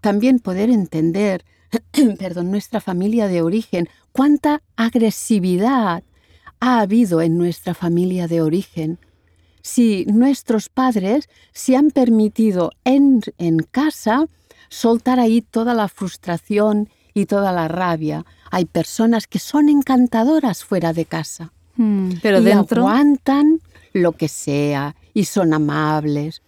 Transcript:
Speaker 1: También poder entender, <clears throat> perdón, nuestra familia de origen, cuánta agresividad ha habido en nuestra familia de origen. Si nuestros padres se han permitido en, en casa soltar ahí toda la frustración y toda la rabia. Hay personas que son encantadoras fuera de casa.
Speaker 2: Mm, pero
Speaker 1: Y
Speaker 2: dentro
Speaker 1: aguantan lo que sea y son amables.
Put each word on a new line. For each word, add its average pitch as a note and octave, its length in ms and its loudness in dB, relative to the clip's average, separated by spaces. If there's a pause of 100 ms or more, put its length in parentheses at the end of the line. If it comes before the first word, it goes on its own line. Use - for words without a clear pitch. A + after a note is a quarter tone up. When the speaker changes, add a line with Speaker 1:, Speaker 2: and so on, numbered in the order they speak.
Speaker 1:
También A3 380 2
poder G3 300 -2
entender, F#3 720 0 (280)
<clears throat> A3+ 480 0
perdón, F3+ 320 -6
nuestra G3+ 280 -4
familia G3+ 480 -2
de F3 140 0
origen, F3 460 -2 (240)
cuánta D4 500 2 (140)
agresividad G#3+ 1300 0 (560)
ha B3 220 2
habido G3 400 2
en E3 180 0
nuestra F3 340 -4
familia F3 540 -2
de E3 140 -2
origen. E3 580 -4 (640)
Si A3 420 0
nuestros A#3 640 0
padres A#3+ 580 -2 (260)
se - 220 0
han D4 140 4
permitido G#3+ 840 2 (120)
en, C4+ 380 4 (180)
en E3 200 0 (120)
casa C#4 560 0 (420)
soltar A#3+ 500 0
ahí A3+ 220 2
toda A3+ 320 -4
la G#3+ 140 0
frustración G#3 1000 -4 (240)
y G3+ 120 -2
toda G3+ 260 0
la E3+ 160 -2
rabia. E3 580 -4 (260)
Hay F3+ 140 -2
personas A3+ 600 -2
que - 120 -8
son D4 280 0
encantadoras C4 960 2
fuera E3+ 300 -2
de E3 120 -2
casa. E3 460 -10 (240)
Speaker 2:
Mm, G3+ 460 0
pero G3+ 180 2
Speaker 1:
Y A3+ 60 4
Speaker 2:
dentro G#3 420 2
Speaker 1:
aguantan C#4+ 720 2 (320)
lo F3 220 0
que D#3 160 -4
sea C#3+ 680 -4 (180)
y G3+ 120 0
son E3+ 280 0
amables. D3+ 960 -2